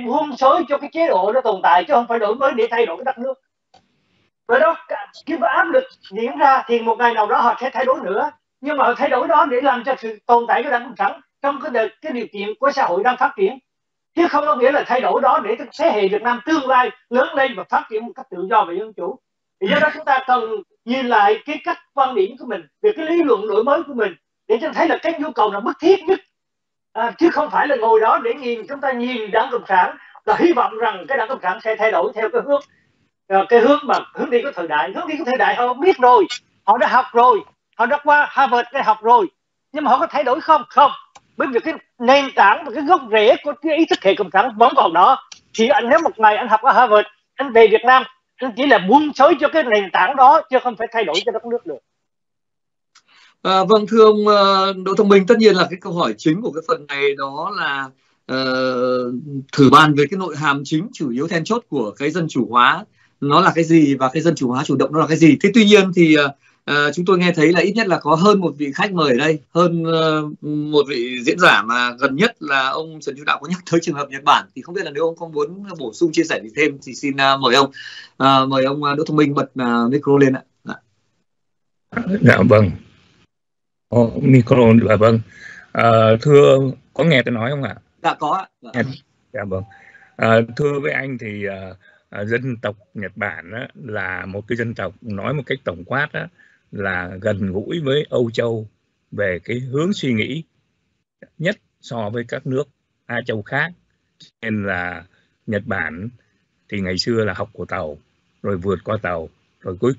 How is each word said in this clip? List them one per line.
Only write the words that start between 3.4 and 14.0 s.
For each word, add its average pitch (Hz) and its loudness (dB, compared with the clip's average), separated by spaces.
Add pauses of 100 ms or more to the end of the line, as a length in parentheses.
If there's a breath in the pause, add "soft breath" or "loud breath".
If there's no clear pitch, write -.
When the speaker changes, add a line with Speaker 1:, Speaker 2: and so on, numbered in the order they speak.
Speaker 1:
Và - 2
đó, - 2 (480)
khi 330 -6
mà - 0
áp 370 2
lực 370 0 (280)
diễn 233 -6
ra 269 4
thì 233 0
một 226 -2
ngày 233 2
nào 214 0
đó 247 0
họ 226 0
sẽ 262 -6
thay 254 -4
đổi 262 0
nữa. 233 -4 (300)
Nhưng 285 -6
mà 240 2
họ 240 2
thay 277 -2
đổi 254 -2
đó 330 2
để 247 -2
làm 254 0
cho 262 -2
sự 220 -12
tồn 240 4
tại 202 0
của 196 -6
Đảng 240 -2
Cộng 247 -16
sản 196 -4 (200)
trong - -4
cái - -10
đợt, 220 -2 (140)
cái 302 -10
điều 233 -8
kiện 202 -8 (120)
của 277 0
xã 269 -2
hội 196 -2
đang 247 0
phát 285 -2
triển. 214 -2 (580)